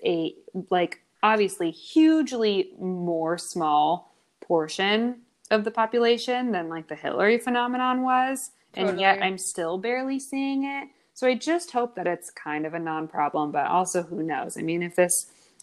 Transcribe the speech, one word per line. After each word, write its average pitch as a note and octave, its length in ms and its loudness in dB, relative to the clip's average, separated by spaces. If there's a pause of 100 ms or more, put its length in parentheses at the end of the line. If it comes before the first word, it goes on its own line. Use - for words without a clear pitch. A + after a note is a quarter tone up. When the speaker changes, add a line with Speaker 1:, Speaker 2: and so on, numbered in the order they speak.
Speaker 1:
a, E3 300 0 (380)
like, F3 320 0 (180)
obviously G#3 480 2
hugely B3 1080 2
more F3 580 -2
small D#3 800 0 (260)
portion G3+ 800 0 (300)
of A3 120 2
the A3 80 -4
population A#3 800 2
than, E3+ 180 -4
like, E3 180 -8
the D#3 80 -8
Hillary G3+ 440 2
phenomenon B3 640 -2
was. B3+ 480 0 (240)
And F#3 240 0
yet G3 180 6
Speaker 2:
Totally. F#3+ 80 0
Speaker 1:
I'm F#3+ 140 -2
still F3 400 -4
barely C4 400 -2
seeing C4+ 440 -4
it. C#4 260 -8 (260)
So - 100 -4
I B3+ 80 6
just E4 380 -2
hope A#3+ 240 -2
that F3+ 100 -8
it's F3 240 -2
kind D3+ 380 -6
of D#3 80 -8
a E3+ 40 -4
non-problem, D#3+ 720 -2
but C#3+ 140 0
also F3+ 380 0
who E3 180 -8
knows? C#3+ 340 -4
I - 60 -10
mean, E3 220 -2
if F3 120 -8
this - 360 2 (320)